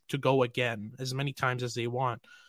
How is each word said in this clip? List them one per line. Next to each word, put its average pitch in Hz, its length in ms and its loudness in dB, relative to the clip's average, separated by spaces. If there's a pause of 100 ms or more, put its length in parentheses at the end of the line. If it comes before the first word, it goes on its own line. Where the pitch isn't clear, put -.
to 143 100 -2
go 131 240 4
again 120 560 0
as 127 160 -4
many 139 180 -2
times 127 300 0
as 120 100 -4
they 120 140 0
want. 123 360 -2 (260)